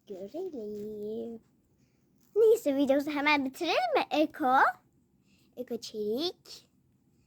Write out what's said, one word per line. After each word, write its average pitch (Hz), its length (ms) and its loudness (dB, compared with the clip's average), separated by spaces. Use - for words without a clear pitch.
Görelim. 214 1300 -10
Neyse, 427 400 6
videomuzu 277 340 2
hemen 294 340 2
bitirelim 415 500 -2
mi 349 160 2
Eko? 294 440 0
Eko 247 180 -8
Çelik. 226 920 -6